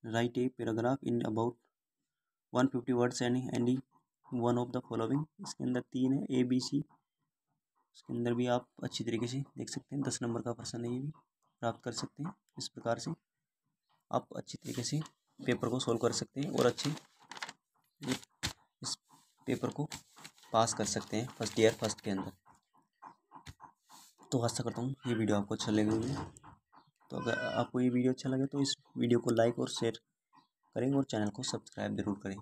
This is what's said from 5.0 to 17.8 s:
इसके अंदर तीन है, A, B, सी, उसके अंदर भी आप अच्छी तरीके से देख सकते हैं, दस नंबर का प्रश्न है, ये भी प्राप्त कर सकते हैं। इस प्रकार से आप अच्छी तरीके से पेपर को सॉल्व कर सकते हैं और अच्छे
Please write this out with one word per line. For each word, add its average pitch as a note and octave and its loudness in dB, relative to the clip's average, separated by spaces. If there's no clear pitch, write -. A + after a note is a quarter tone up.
इसके - -8
अंदर B2 0
तीन B2+ 0
है, - 0
A, B2+ 4
B, B2 2
सी, C#3+ -2
उसके - -10
अंदर A#2+ 0
भी B2 0
आप B2 2
अच्छी - -6
तरीके A#2 0
से C3 -2
देख A#2+ -6
सकते - -8
हैं, C#3 -2
दस B2 -2
नंबर A#2 0
का A#2+ -2
प्रश्न A#2 -6
है, A#2+ -2
ये B2+ -2
भी C#3+ -4
प्राप्त A#2 -2
कर A#2+ -4
सकते - -8
हैं। E3 -6
इस - -8
प्रकार - -2
से - -6
आप - -2
अच्छी - -10
तरीके - -6
से C#3+ -2
पेपर A#2+ 0
को B2 0
सॉल्व A#2 0
कर A2+ 2
सकते - -4
हैं D3 -2
और B2 4
अच्छे C3 2